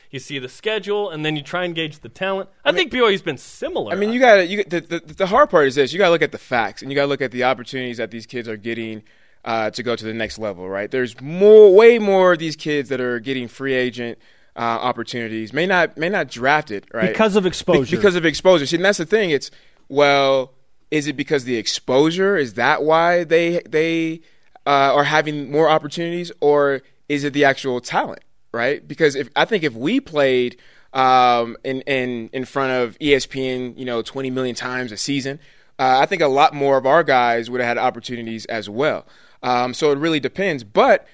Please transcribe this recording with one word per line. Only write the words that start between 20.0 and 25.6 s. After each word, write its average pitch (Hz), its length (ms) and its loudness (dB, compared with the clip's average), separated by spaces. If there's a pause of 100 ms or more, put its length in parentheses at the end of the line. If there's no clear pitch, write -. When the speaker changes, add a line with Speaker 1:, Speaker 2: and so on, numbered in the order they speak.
Speaker 2:
is 151 180 -2
it 143 80 -4
because 139 280 -2
the 123 140 -4
exposure? 165 800 0
Is 120 180 -4
that 131 260 0
why 165 420 2
they, 170 460 0
they, 165 520 -2 (440)
uh, 139 300 2
are 143 80 4
having 147 480 -2
more 151 180 4